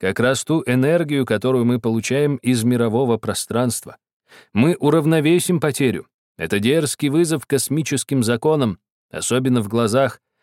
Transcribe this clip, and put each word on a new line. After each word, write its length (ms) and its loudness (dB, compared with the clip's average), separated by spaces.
как 200 -2
раз 240 2
ту 200 0
энергию, 640 2
которую 400 0
мы 120 2
получаем 580 -2
из 280 0
мирового 540 0
пространства. 800 -4
Мы 240 4
уравновесим 840 2
потерю. 460 -2
Это 200 -2
дерзкий 520 0
вызов 360 0
космическим 760 -2
законам, 560 0
особенно 500 0
в 80 -4
глазах 520 0